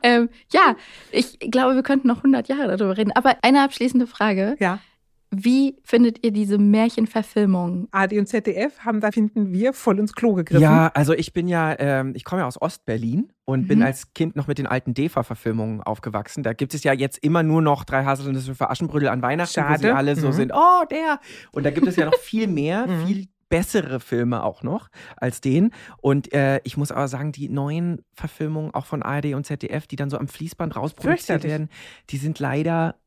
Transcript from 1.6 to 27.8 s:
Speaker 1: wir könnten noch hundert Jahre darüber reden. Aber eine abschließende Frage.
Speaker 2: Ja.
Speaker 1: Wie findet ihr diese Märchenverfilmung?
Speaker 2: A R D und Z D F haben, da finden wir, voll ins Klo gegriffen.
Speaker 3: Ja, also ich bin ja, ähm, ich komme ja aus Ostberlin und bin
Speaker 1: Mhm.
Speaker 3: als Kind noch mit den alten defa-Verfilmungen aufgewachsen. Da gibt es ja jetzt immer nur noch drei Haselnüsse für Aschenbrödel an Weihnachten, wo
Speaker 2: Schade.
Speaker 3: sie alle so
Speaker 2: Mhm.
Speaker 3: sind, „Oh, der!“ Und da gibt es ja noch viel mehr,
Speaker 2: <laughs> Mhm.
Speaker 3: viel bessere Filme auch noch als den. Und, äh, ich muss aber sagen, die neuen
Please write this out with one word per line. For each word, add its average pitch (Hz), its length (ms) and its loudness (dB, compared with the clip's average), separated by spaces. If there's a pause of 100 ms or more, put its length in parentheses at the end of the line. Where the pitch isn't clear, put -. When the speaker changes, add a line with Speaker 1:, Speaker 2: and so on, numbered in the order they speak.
Speaker 1:
wir 262 80 2
könnten 269 240 0
noch 240 160 0
hundert 269 240 4
Jahre 269 300 -2
darüber 196 200 0
reden. 208 160 0
Aber 262 280 4
eine 269 220 6
abschließende 247 440 0
Frage. 208 520 0
Speaker 2:
Ja. 190 200 -2 (500)
Speaker 1:
Wie 254 540 2
findet 240 420 2
ihr 226 60 2
diese 208 260 0
Märchenverfilmung? 202 1300 2
Speaker 2:
A 196 120 0
R 190 40 2
D 208 120 0
und 202 80 0
Z 214 200 -2
D 202 80 -2
F 240 300 -4
haben, 220 160 -2
da 214 100 0
finden 208 400 0
wir, 220 220 0
voll 196 260 0
ins 208 140 -2
Klo 233 200 2
gegriffen. 160 280 4
Speaker 3:
Ja, 160 320 6
also 147 200 2
ich 156 200 -2
bin 180 160 -2
ja, 160 300 0
ähm, 135 360 -2
ich 123 80 -14
komme 180 200 -4
ja 135 40 -4
aus 127 140 -8
Ostberlin 120 720 -4 (100)
und 135 240 -2
bin - 120 4
Speaker 1:
Mhm. - 60 4
Speaker 3:
als - 280 -6
Kind - 240 -4
noch 139 100 -6
mit 143 100 -4
den 139 100 -6
alten 127 260 -4
defa-Verfilmungen 113 920 -4
aufgewachsen. 107 600 -8
Da 113 100 -2
gibt 135 200 -6
es 147 120 -8
ja 139 80 4
jetzt 135 240 -2
immer 165 260 0
nur 160 180 2
noch 143 220 2
drei 135 220 -2
Haselnüsse 135 500 -4
für - 140 -4
Aschenbrödel 143 400 -2
an 123 120 -2
Weihnachten, 156 400 -2
wo 143 60 0
Speaker 2:
Schade. 151 140 2
Speaker 3:
sie 143 100 2
alle 139 240 2
so 147 120 0
Speaker 2:
Mhm. 139 60 2
Speaker 3:
sind, 220 220 0
„Oh, 349 340 6
der!“ 311 300 -2 (320)
Und 139 140 -4
da 147 60 2
gibt - 160 2
es 180 100 -2
ja 160 80 2
noch 156 100 4
viel 220 320 -2
mehr, 175 400 0
Speaker 2:
<laughs> - 0 -
Mhm. 170 180 -2
Speaker 3:
viel 196 220 -4 (220)
bessere 160 500 0
Filme 120 440 -2
auch - 200 -6
noch 151 240 -6 (300)
als - 240 -6
den. 165 300 2 (260)
Und, 139 360 0
äh, 139 300 0
ich 135 140 -10
muss 147 140 -4
aber 135 180 -4
sagen, 139 240 -8
die 139 160 -10
neuen 160 520 -4 (120)